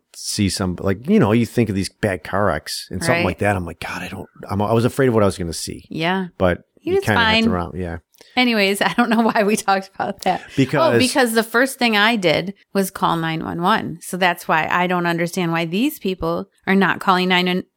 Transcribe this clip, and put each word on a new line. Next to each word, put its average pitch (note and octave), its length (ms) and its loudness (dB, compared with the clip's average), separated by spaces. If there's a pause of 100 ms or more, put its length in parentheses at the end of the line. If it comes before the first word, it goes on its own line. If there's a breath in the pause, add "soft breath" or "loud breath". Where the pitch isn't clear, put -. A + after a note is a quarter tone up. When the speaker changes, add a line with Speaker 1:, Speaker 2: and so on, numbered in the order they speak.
(140)
Speaker 1:
see - 360 -2
some," F#2 300 -4
like, G2 300 -4
you G#3+ 100 6
know, G#2+ 120 4
you A#2 140 4
think A2 240 0
of G2 60 -4
these F#2+ 140 -2
bad F#2+ 340 -4
car G2+ 240 0
wrecks - 440 -4
and E2+ 100 -8
something D3+ 180 2
Speaker 2:
Right. F3 60 2
Speaker 1:
like F2+ 140 -2
that. G2+ 160 2
I'm F2+ 100 -4
like, E2 140 -12
"God, - 220 -10
I F2+ 80 -10
don't," - 180 -12 (220)
I'm, G2+ 120 -2
I G#2 120 0
was A2+ 120 4
afraid C3 220 2
of B2 60 2
what A2 100 4
I - 40 6
was F#2 100 -2
gonna E2+ 160 -6
see. - 360 -10
Speaker 2:
Yeah. F3+ 380 -2 (100)
Speaker 1:
But - 260 0 (160)
Speaker 2:
He - 120 -8
Speaker 1:
you F#4+ 60 2
Speaker 2:
was G4 80 -2
Speaker 1:
kinda G#3+ 160 2
have A3 160 2
to A3+ 60 2
Speaker 2:
fine. A3+ 80 2
Speaker 1:
round, - 260 -4
yeah. F2 200 -4 (380 loud breath)
Speaker 2:
Anyways, G#3+ 460 2
<laughs> - 80 -2
I E3+ 80 -10
don't A#3+ 120 2
know A#3 120 2
why A3 220 2
we G#3 120 2
talked G3 400 0
about G3+ 280 -6
that. F3+ 200 -2 (140)
Speaker 1:
Because D3 380 2
Speaker 2:
Oh, A#2 40 4
because B3 340 2
the A3 100 2
first B3+ 360 -2
thing A#3 160 2
I G#3+ 200 4
did F3 380 0 (200 soft breath)
was F#3+ 180 0
call E3 260 -2
nine D#3+ 260 -4
one E3 180 -6
one. F3 400 -2
So - 160 -8
that's F3 300 0
why D#3+ 220 2
I F3+ 180 2
don't F3+ 180 0
understand E3+ 460 -2
why E3 140 -2
these G#3+ 340 -2
people F3+ 480 -4 (200)
are F#3+ 80 2
not F#3 240 2
calling F#3 300 2
nine F3+ 340 2 (140)